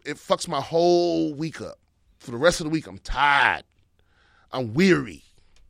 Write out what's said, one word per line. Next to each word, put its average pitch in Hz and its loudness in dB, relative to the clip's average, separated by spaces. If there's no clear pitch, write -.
it 147 -8
fucks - -2
my 151 -4
whole 170 2
week 151 -8
up. 90 -14
For - -18
the 117 -8
rest 170 4
of 175 -8
the 156 -8
week, 160 -4
I'm 95 -16
tired. 127 2
I'm 127 -6
weary. 143 2